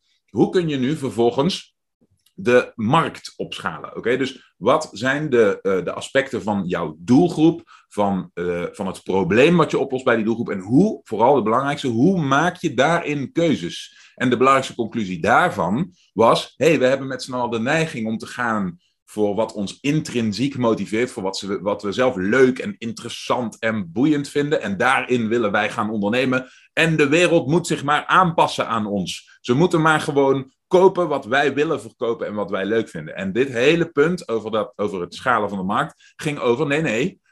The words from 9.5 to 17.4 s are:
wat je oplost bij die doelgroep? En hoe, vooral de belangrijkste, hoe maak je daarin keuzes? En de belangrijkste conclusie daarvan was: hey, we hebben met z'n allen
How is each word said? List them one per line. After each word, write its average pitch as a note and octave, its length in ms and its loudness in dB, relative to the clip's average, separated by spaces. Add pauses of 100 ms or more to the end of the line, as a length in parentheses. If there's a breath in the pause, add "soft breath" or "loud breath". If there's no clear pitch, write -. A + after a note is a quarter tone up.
wat D3+ 140 4
je - 80 0
oplost B2+ 260 -4
bij A#2+ 120 2
die A2+ 80 0
doelgroep? A2+ 260 -2
En G2+ 80 -4
hoe, C3 460 2
vooral A#2 300 2
de B2 80 2
belangrijkste, C3 460 -2
hoe D3 320 2
maak D3 360 0
je D3 180 -6
daarin C#3+ 580 0
keuzes? A2+ 720 -2 (100)
En B2+ 160 0
de A#2+ 60 2
belangrijkste C3 380 4
conclusie G#2 460 -4
daarvan A2 720 0 (200 soft breath)
was: A#2+ 440 2
hey, C#3 220 4
we A#2+ 60 0
hebben C3 220 0
met B2+ 160 -10
z'n C3+ 100 -12
allen B2 180 -4